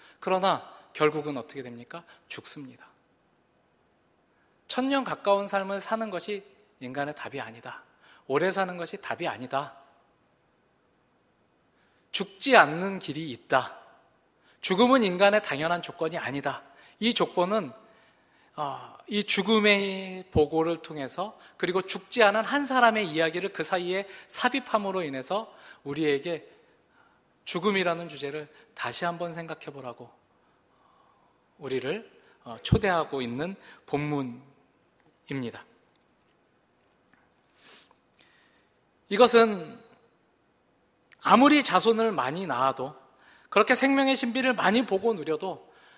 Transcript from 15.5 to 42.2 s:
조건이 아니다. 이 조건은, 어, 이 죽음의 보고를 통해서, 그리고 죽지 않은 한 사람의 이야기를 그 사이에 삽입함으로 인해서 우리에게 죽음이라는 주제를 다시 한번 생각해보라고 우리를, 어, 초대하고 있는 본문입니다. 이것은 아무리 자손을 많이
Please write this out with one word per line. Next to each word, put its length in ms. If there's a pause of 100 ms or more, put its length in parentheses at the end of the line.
조건이 340
아니다. 460 (360)
이 140
조건은, 600 (840)
어, 400 (100)
이 180
죽음의 1040
보고를 480
통해서, 600 (200)
그리고 240
죽지 400
않은 220
한 200
사람의 440
이야기를 440
그 100
사이에 440 (220)
삽입함으로 760
인해서 520 (300)
우리에게 720 (880)
죽음이라는 680
주제를 360 (280)
다시 320
한번 260
생각해보라고 800 (1500)
우리를, 640 (240)
어, 180
초대하고 600
있는 340 (300)
본문입니다. 1800 (3500)
이것은 720 (1400)
아무리 400
자손을 500
많이 340